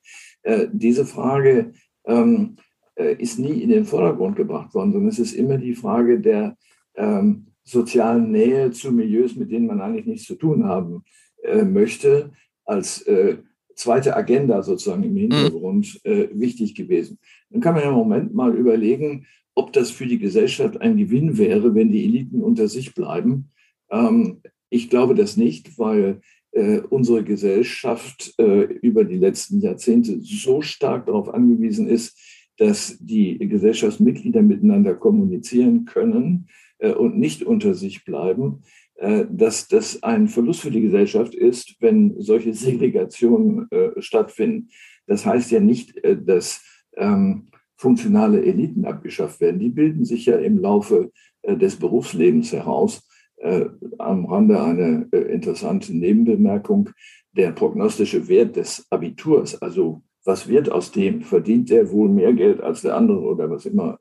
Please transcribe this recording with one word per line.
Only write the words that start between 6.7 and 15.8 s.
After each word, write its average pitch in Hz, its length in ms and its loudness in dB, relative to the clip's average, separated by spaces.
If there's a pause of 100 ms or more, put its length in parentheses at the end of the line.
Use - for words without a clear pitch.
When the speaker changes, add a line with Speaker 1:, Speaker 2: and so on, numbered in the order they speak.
Speaker 1:
ähm, 196 520 0 (160)
sozialen 117 680 0
Nähe 123 400 2
zu 131 200 -8
Milieus, 113 440 0
mit 113 160 -8
denen 113 160 0
man 104 140 -4
eigentlich 214 260 -6
nichts - 180 -8
zu 175 100 -12
tun 143 300 0
haben, - 380 -6 (400)
äh, 214 200 0
möchte, 143 680 0 (340)
als, 98 380 -6
äh, 95 340 2 (380)
zweite 135 420 0
Agenda 117 460 0
sozusagen 98 400 -4
im - 100 -4
Speaker 2:
Mhm. 101 40 -2
Speaker 1:
Hintergrund, 147 840 -2